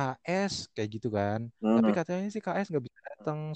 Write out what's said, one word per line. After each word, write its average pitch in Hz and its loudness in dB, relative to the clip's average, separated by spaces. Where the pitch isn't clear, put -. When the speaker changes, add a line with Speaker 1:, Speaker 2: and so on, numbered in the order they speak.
Speaker 1:
S," 190 -2
kayak 107 -2
gitu 113 -4
kan. 107 0
Speaker 2:
Hmm. 220 6
Speaker 1:
Tapi 226 6
katanya 180 0
sih 220 -6
K 190 -2
S 196 -6
nggak 139 0
bisa - -20
datang, 151 -6